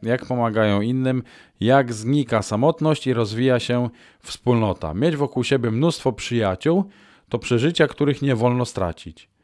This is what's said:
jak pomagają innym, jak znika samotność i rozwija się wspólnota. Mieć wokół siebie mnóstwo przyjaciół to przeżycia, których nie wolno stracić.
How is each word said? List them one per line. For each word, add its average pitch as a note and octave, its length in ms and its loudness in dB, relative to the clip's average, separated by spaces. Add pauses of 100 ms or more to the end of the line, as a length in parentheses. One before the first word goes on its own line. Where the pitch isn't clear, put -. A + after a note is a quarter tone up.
jak A#2 220 -2
pomagają A2 560 0
innym, B2+ 420 -2 (360)
jak A#2+ 340 2
znika A#2 480 0
samotność D3+ 680 0
i B2+ 60 0
rozwija A#2 460 0
się B2 300 -2 (300)
wspólnota. G#2+ 720 -2
Mieć D3+ 220 0
wokół C#3 280 -2
siebie A#2+ 280 0
mnóstwo C3+ 420 0
przyjaciół A#2+ 680 0 (460)
to A#2+ 100 -2
przeżycia, C#3+ 480 2
których C#3+ 340 -2
nie C#3 140 2
wolno B2 300 0
stracić. - 640 -8 (140)